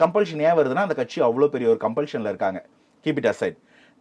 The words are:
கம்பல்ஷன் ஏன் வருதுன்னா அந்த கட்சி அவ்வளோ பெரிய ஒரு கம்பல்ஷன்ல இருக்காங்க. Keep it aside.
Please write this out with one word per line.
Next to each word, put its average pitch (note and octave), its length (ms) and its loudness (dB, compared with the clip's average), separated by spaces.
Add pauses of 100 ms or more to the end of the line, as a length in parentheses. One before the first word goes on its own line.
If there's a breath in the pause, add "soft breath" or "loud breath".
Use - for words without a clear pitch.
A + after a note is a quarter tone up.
கம்பல்ஷன் E3+ 320 0
ஏன் D#3+ 200 2
வருதுன்னா D#3 280 2
அந்த E3 80 -2
கட்சி C3 260 -6
அவ்வளோ B2+ 260 2
பெரிய B2 240 0
ஒரு A2+ 80 4 (100)
கம்பல்ஷன்ல A#2 440 -4
இருக்காங்க. F#2+ 320 -4 (400)
Keep D3 140 -2
it A#2 80 0
aside. G2+ 300 -2 (440 soft breath)